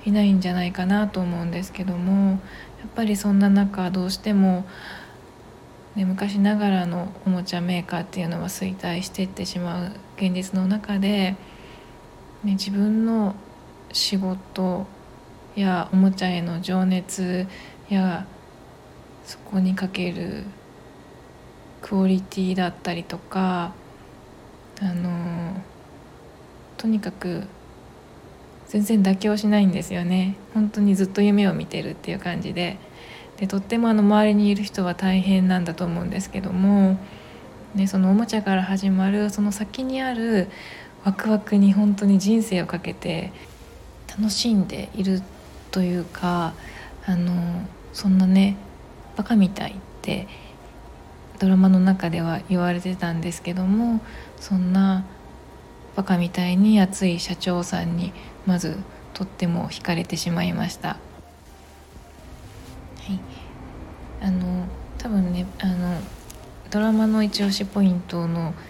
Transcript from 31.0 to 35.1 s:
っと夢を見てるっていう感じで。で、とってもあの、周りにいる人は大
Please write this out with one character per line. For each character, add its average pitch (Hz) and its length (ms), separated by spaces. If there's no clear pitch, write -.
っ - 20
と 190 160
夢 202 260
を 170 60
見 - 100
て 160 160
る - 120
っ - 20
て - 160
い 170 60
う - 20
感 175 240
じ 175 100
で。 175 240
で、 196 80
と 196 100
っ 196 60
て 233 160
も 233 100
あ 220 60
の、 214 60
周 208 280
り 208 60
に 208 160
い 202 40
る 208 80
人 202 220
は 175 100
大 185 280